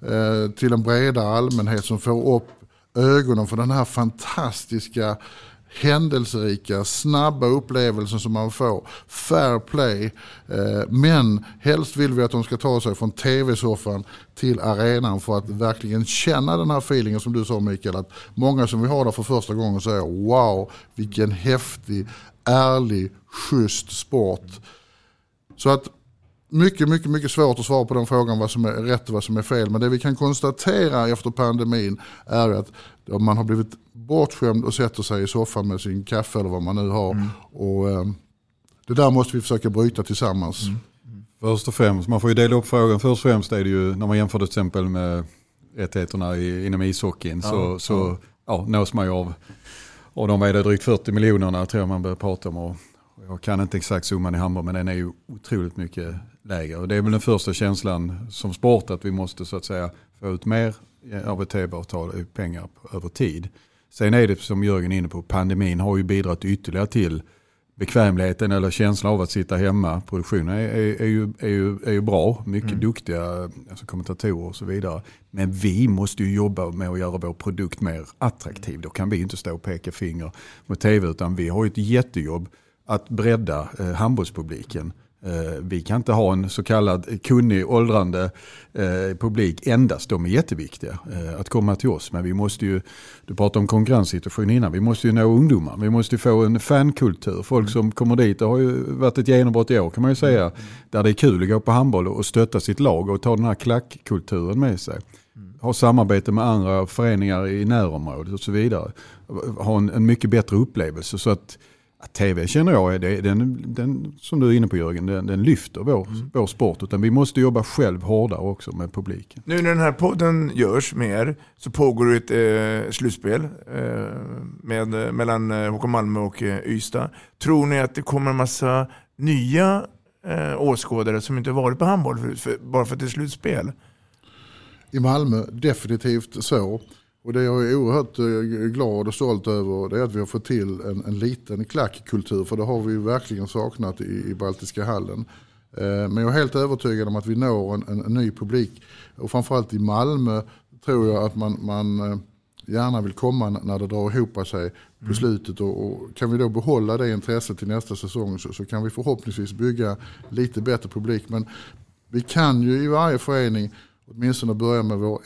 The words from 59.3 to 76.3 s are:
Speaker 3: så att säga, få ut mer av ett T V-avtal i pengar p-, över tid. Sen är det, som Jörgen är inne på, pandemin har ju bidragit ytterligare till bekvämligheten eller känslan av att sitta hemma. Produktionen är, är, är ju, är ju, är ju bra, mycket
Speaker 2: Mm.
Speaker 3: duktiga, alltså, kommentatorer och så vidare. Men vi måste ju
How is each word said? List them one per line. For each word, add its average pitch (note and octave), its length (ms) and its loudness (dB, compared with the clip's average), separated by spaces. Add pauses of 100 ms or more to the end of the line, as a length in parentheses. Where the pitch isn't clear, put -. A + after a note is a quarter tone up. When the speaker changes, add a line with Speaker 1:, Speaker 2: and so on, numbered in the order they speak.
Speaker 3:
så F#2+ 120 -8
att - 80 -12
säga, F2+ 240 -6 (300)
få G2+ 80 -8
ut F#2 180 -6
mer A2+ 300 0 (500)
av G2 160 -4
ett F#2 80 -6
T F#2+ 160 -2
V-avtal F2 540 -8
i F2 60 -8
pengar F2 360 -8
p-, - 360 -14
över F2 120 -8
tid. F2 400 -4 (420)
Sen G#2+ 220 2
är A#2+ 140 6
det, G2 120 0
som G2 240 -4
Jörgen F#2 280 0
är F#2+ 60 0
inne F2 100 -2
på, F2 140 -10
pandemin F#2 580 0
har G2 180 0
ju F#2+ 60 2
bidragit F#2 420 -2
ytterligare G2 420 -2
till E2 360 -2 (520)
bekvämligheten F#2+ 760 2
eller F#2+ 200 2
känslan G#2 420 2
av G2 80 0
att F2+ 100 -4
sitta F#2+ 240 -2
hemma. F#2 460 0
Produktionen F2 480 -2
är, G2+ 100 -2
är, A2 420 -2
är A2+ 40 0
ju, G#2+ 340 0
är A#2 80 -4
ju, G2+ 380 0
är A2+ 60 0
ju G2+ 100 2
bra, G#2 440 2
mycket G#2 260 -4
Speaker 2:
Mm. G#2+ 100 -2
Speaker 3:
duktiga, F2 680 -4 (200)
alltså, - 160 -18
kommentatorer F2+ 640 -6
och F2+ 60 -14
så - 100 -12
vidare. F#2 360 -6 (300)
Men F#2+ 200 -2
vi F#2+ 360 2
måste G2+ 360 0
ju G2 120 0